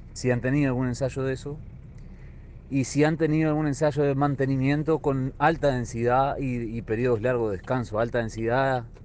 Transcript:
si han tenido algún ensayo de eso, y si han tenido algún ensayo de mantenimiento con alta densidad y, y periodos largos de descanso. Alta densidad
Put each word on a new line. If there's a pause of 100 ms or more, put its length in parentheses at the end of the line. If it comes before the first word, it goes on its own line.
(140)
si
han
tenido
algún
ensayo
de
eso, (1120)
y
si
han
tenido
algún
ensayo
de
mantenimiento
con
alta
densidad
y,
y
periodos
largos
de
descanso.
Alta
densidad (200)